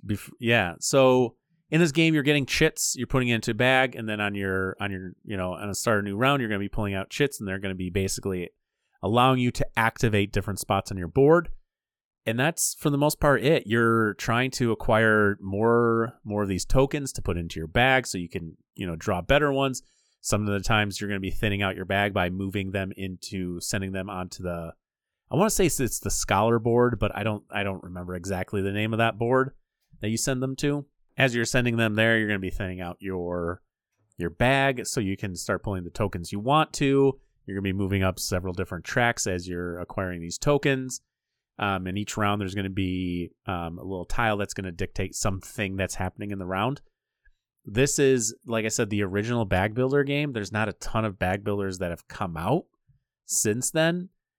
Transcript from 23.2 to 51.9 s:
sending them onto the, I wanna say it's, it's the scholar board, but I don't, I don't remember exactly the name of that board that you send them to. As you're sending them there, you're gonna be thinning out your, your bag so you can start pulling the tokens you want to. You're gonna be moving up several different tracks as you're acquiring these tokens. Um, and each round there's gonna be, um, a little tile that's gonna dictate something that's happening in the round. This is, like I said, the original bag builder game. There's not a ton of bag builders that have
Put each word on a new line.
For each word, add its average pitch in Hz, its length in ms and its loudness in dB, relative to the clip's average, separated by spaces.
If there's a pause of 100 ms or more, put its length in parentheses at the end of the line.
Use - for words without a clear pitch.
sending 95 320 -4
them 95 180 -6
onto 92 320 -10
the, 85 320 -6 (580)
I - 40 0
wanna 208 160 4
say 190 160 4
it's, - 120 -2
it's 123 200 -2
the 98 100 -6
scholar 110 480 2
board, 120 420 2
but 101 160 0
I 98 80 -4
don't, 107 280 -2
I 101 120 -2
don't 98 200 -4
remember 90 320 -8
exactly 92 460 -4
the 98 100 0
name 107 220 0
of 107 60 0
that 113 200 2
board 131 320 2 (500)
that 107 80 -2
you 113 80 0
send 127 240 -2
them 131 160 -4
to. 143 280 -2 (320)
As 131 180 4
you're 117 100 2
sending 120 320 2
them 113 160 2
there, 113 240 4
you're 110 100 0
gonna 104 120 0
be 92 100 -4
thinning 92 320 -6
out 87 180 -10
your, 87 640 -4 (560)
your 85 140 -2
bag 135 560 0
so - 120 -4
you 98 160 0
can 95 200 -6
start 90 280 -2
pulling 95 200 -4
the 85 80 -12
tokens 95 400 -4
you 101 80 -4
want 143 340 2
to. 139 460 2 (260)
You're 98 100 -8
gonna 98 60 -4
be 98 100 0
moving 98 300 0
up 92 180 2
several 92 360 -4
different 90 280 -6
tracks 120 440 0
as 90 200 -4
you're 87 300 -6
acquiring 90 440 -6
these 87 180 -8
tokens. 139 640 0 (560)
Um, 95 300 -2
and 92 100 -4
each 104 200 -6
round 104 240 0
there's 95 140 -6
gonna 95 160 -4
be, 92 580 -2 (160)
um, 87 320 -6
a - 60 -14
little 92 220 -8
tile 110 320 0
that's 101 180 -6
gonna 95 180 -8
dictate 95 420 -6
something 98 640 -4
that's 95 180 -4
happening 101 360 -6
in 98 80 -8
the 95 80 -8
round. 104 340 -2 (840)
This 120 300 2
is, 127 380 4 (100)
like 113 200 -2
I - 20 -2
said, 110 220 -2
the 104 140 0
original 107 420 0
bag 98 280 0
builder 131 300 2
game. 143 300 -2
There's 104 180 -4
not 107 180 0
a 95 40 -4
ton - 300 -2
of 101 140 -2
bag 95 260 0
builders 98 360 -2
that 90 100 -2
have 85 180 -10